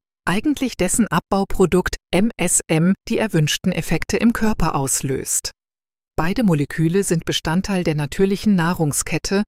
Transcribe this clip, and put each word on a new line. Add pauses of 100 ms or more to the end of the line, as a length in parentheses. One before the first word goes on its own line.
(260)
eigentlich
dessen
Abbauprodukt (140)
M
S
M (140)
die
erwünschten
Effekte
im
Körper
auslöst. (680)
Beide
Moleküle
sind
Bestandteil
der
natürlichen
Nahrungskette